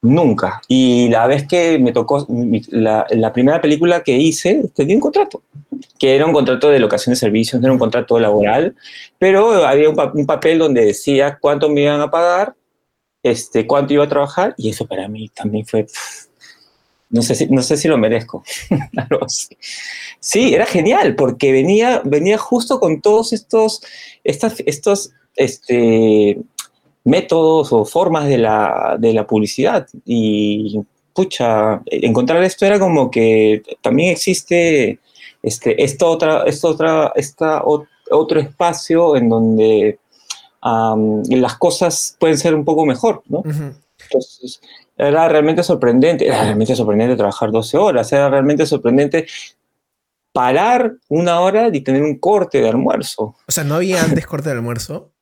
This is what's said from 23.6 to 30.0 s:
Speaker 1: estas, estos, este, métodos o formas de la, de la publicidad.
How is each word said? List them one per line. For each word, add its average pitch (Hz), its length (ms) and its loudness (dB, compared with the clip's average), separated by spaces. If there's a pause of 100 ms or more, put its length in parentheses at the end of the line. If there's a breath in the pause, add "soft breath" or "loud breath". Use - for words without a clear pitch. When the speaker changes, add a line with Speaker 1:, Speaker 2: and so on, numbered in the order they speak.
Speaker 1:
estas, 220 400 -4
estos, 196 460 -2 (260)
este, 113 1000 2 (680)
métodos 160 680 2
o 110 100 4
formas 160 460 -2
de 135 80 2
la, 107 600 0
de 113 160 2
la 107 140 -2
publicidad. 117 580 -2 (200)